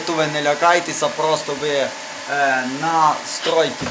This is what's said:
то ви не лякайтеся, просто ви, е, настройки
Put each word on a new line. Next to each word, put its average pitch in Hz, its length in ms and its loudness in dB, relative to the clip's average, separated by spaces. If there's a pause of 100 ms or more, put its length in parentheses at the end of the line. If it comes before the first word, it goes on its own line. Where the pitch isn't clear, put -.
то 175 60 -2
ви 156 140 0
не 147 160 -2
лякайтеся, 156 680 2
просто 151 520 -2
ви, 151 80 -2
е, 135 960 -2 (160)
настройки 160 1120 2